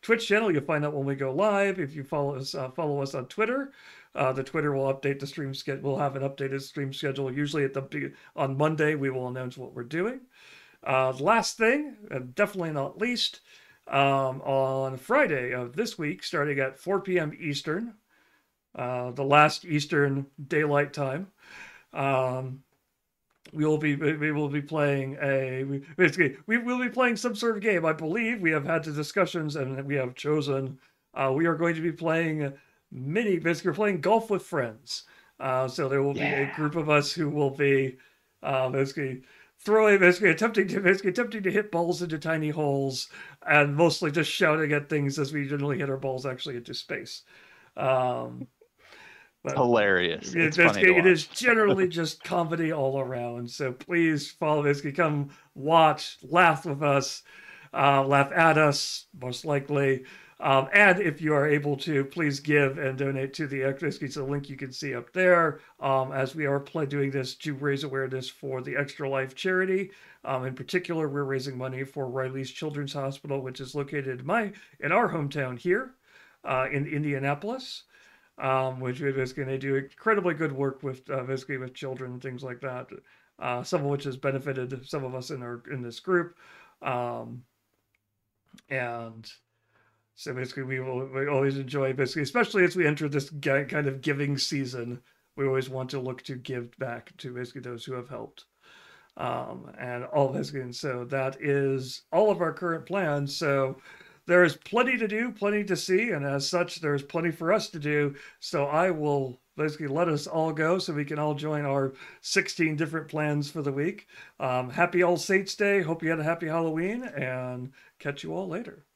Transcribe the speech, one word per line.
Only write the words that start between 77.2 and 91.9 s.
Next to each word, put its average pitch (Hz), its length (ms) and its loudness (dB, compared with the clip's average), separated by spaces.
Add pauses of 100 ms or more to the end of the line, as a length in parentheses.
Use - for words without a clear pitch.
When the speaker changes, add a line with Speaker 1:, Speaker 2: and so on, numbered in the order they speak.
Speaker 1:
um, 131 440 0
which 127 200 -4
is 135 320 -2
gonna 135 240 -4
do 135 200 -2
incredibly 180 580 0
good 151 180 -2
work 135 300 -2
with, 131 260 -8
uh, 135 140 -4
basically 131 340 -6
with 127 160 -8
children 131 420 -10
and 127 80 -12
things 127 200 -10
like 123 180 -10
that. 127 280 -8 (500)
Uh, 123 240 -4
some 165 200 0
of 139 40 0
which 143 180 0
has 135 120 -6
benefited 131 680 -4
some 143 180 -6
of 127 100 -6
us 127 160 -8
in 131 120 -8
our, 120 280 -10
in 135 100 -6
this 117 200 -10
group. 175 360 2 (460)
Um, 120 600 -4 (1200)
and 117 640 -8 (840)
so - 160 -10
basically 127 300 -6
we 131 160 -4
will, 127 280 -4
we 135 200 -4
always 139 320 2
enjoy 135 340 -2